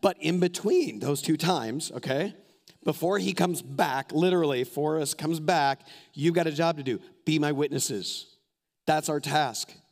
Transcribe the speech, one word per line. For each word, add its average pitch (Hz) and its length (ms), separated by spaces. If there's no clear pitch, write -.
But 185 200
in 165 180
between 190 600
those 143 200
two 160 160
times, 151 560
okay, 151 440
before 170 340
he 190 160
comes 175 300
back, 135 500
literally, 156 500
for 151 360
us 143 160
comes 160 240
back, 151 420
"You've 160 220
got 170 100
a 160 60
job 165 260
to 143 60
do. 123 160
Be 156 140
my 147 120
witnesses." 139 840
That's 156 240
our 147 100
task. 143 540